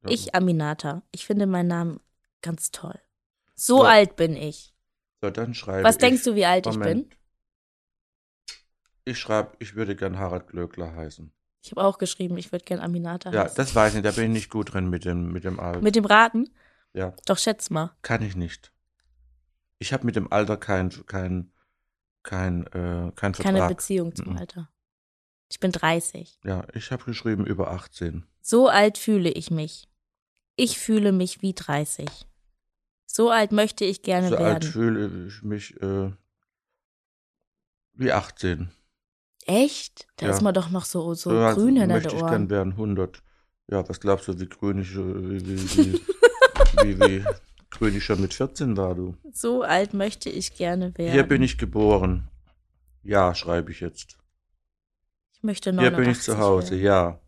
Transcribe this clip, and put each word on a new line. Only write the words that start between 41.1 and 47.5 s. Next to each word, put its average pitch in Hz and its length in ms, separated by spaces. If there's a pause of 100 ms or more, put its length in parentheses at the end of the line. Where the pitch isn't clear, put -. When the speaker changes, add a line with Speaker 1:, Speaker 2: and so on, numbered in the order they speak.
Speaker 2:
so 170 160
Speaker 1:
So 220 100
alt 220 160
Speaker 2:
grün 247 220
hinter 196 180
Speaker 1:
möchte - 140
Speaker 2:
den - 80
Speaker 1:
ich - 60
gern - 100
Speaker 2:
Ohren. 104 160
Speaker 1:
werden, 95 280
hundert. 101 460 (460)
Ja, 95 180
was - 140
glaubst 98 260
du, 90 120
wie 90 100
grün 98 300
ich, 92 120
äh, 95 60
wie, 92 500
wie, 95 300
wie, 254 240 (520)
Speaker 2:
<laughs> 587 300
Speaker 1:
wie, 98 160
wie 98 260 (440)